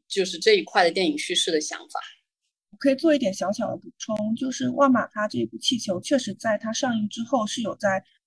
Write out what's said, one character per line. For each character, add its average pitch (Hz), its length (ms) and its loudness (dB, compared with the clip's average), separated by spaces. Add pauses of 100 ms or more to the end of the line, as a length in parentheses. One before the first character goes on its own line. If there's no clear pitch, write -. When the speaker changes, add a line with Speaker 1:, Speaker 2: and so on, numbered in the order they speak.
Speaker 1:
就 190 180 0
是 180 140 -6
这 214 160 6
一 208 80 4
块 202 220 2
的 170 80 4
电 190 180 0
影 147 80 0
叙 180 160 -4
事 - 160 0
的 156 100 2
想 - 200 -8
法。 - 180 -12 (720)
Speaker 2:
我 208 60 -20
可 - 160 2
以 - 20 4
做 302 180 4
一 285 60 4
点 202 160 0
小 185 160 -4
小 214 180 -2
的 - 80 -4
补 - 220 -14
充， 220 380 -2
就 262 120 -4
是 254 220 -2
万 269 220 4
马 220 160 2
他 214 180 -4
这 233 200 -2
部 - 140 -8
《气 - 160 0
球》 196 240 -2
确 285 160 0
实 233 180 -2
在 220 220 -2
它 220 160 -6
上 240 240 -2
映 214 120 -2
之 233 160 -8
后 226 220 0
是 - 160 -4
有 196 140 -4
在， - 260 0 (240)